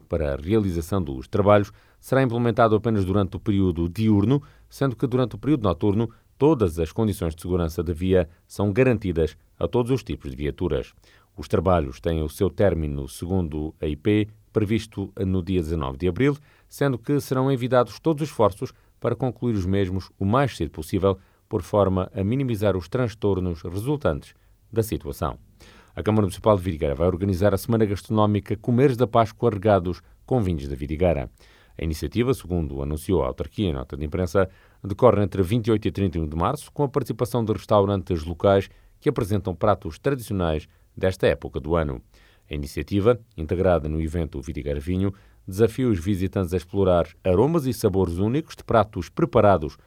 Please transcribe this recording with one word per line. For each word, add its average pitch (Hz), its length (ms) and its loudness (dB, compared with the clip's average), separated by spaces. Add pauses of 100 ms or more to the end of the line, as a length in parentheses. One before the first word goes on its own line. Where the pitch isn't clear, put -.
para 76 260 -2
a - 20 -6
realização 92 640 0
dos 67 280 -8
trabalhos 104 420 4 (300)
será 131 200 0
implementado 117 540 2
apenas 107 300 2
durante 95 320 0
o 87 40 -8
período 92 480 0
diurno, 107 540 2 (260)
sendo 135 280 -4
que 139 100 -4
durante 127 300 0
o - 20 -10
período 127 240 -2
noturno 104 480 2 (280)
todas 110 400 2
as 82 140 -2
condições 92 420 -2
de - 80 -20
segurança 87 400 -2
da 85 100 -4
via 90 360 2 (180)
são 101 260 -2
garantidas 95 640 2 (220)
a 87 80 -4
todos 117 240 0
os 135 140 -2
tipos 73 260 -10
de 64 60 -12
viaturas. 71 560 -4 (440)
Os 80 120 -12
trabalhos 85 500 0
têm 82 240 -2
o 76 60 -4
seu 90 220 -2
término, 78 580 -2
segundo 78 720 -4
a 78 60 -4
I 76 100 -2
P, 104 320 0 (240)
previsto 101 640 -2
no 95 240 -2
dia 90 200 0
dezanove 76 340 -4
de 87 120 -2
abril, 131 280 0 (320)
sendo 139 300 -2
que 147 220 -2
serão 131 300 0
envidados 123 480 0
todos 160 240 0
os 151 60 -4
esforços 104 440 0 (280)
para 120 160 -2
concluir 123 380 -2
os 95 100 0
mesmos 95 540 -2
o 98 60 -4
mais 123 320 2
cedo - 140 -4
possível, 95 480 0 (300)
por 104 140 -2
forma 95 520 2
a 101 80 -4
minimizar 107 540 0
os 90 120 -6
transtornos 95 760 0
resultantes 95 720 -2 (360)
da 110 120 0
situação. 76 560 -4 (560)
A - 80 -8
Câmara 107 240 2
Municipal 104 300 2
de 90 60 -2
Vidigueira 80 320 -2
vai 78 120 2
organizar 95 480 2
a 98 40 2
Semana 110 280 0
Gastronómica 104 720 0
Comeres 123 400 2
da 120 100 2
Páscoa 117 420 2
Regados 98 540 2 (240)
com 127 160 0
Vinhos 80 260 -2
da 69 80 -8
Vidigueira. 73 540 -2 (480)
A - 60 -6
iniciativa, 85 500 -2
segundo 80 480 -4
anunciou 76 400 -2
a 64 60 -2
autarquia 85 420 -4
em - 20 -2
nota 67 240 -8
de 71 80 -8
imprensa, 90 460 0 (320)
decorre 101 400 4
entre 95 200 -2
vinte 107 260 -2
e - 20 2
oito 107 180 0
e - 20 -4
trinta 87 280 -2
e - 20 -2
um 78 80 -4
de 76 80 -6
março, 107 360 -2
com 147 100 -4
a 143 60 0
participação 123 560 -2
de 107 80 0
restaurantes 98 720 2
locais 98 440 2 (300)
que - 100 -4
apresentam 101 460 -2
pratos 92 440 -2
tradicionais 98 680 -2 (300)
desta 92 300 0
época 71 340 -2
do 76 160 -2
ano. 71 260 -2 (480)
A 76 40 -10
iniciativa, 92 640 0 (160)
integrada 85 520 0
no 78 120 -2
evento 80 400 -6
Vidigueira 71 400 -6
Vinho, 92 320 -2 (340)
desafia 110 420 0
os 104 100 2
visitantes 92 540 -2
a 92 40 0
explorar 90 500 2 (160)
aromas 127 440 2
e 127 60 -2
sabores 92 460 0
únicos 117 380 -2
de - 80 -20
pratos 104 440 0
preparados 101 680 2 (100)